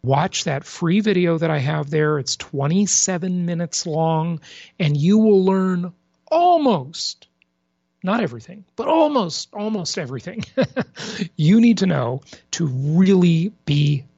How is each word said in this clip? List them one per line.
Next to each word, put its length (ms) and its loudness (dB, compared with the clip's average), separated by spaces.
watch 420 0
that 200 -4
free 360 0
video 360 2
that 140 0
I 80 0
have 320 -2
there. 280 0
It's 180 -6
twenty-seven 1080 -2
minutes 420 -4
long, 540 -2
and 180 0
you 220 4
will 260 6
learn 480 0
almost, 1000 0
not 200 -2
everything, 420 -10
but 120 -6
almost, 640 0
almost 460 -6
everything 460 -10
<laughs> 460 -10
you 240 4
need 180 4
to 80 0
know 360 -2
to 140 -4
really 840 2
be 380 0